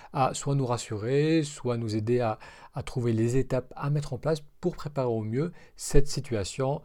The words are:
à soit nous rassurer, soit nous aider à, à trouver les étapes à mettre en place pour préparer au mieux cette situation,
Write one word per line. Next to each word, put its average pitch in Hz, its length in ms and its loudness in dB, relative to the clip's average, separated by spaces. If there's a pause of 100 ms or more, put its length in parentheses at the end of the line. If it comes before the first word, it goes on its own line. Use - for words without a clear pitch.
(120)
à 135 220 0
soit 143 200 -2
nous 139 120 0
rassurer, 127 760 0
soit 127 360 -4
nous 110 180 -2
aider 117 240 0
à, 110 180 -2 (360)
à 131 80 -6
trouver 120 320 -2
les 117 240 2
étapes 127 360 -2
à 143 140 -6
mettre 147 240 -2
en 123 60 -8
place 156 240 -2 (180)
pour 180 160 -2
préparer 143 320 -4
au 113 140 0
mieux 127 300 -2 (240)
cette - 320 8
situation, 131 760 -4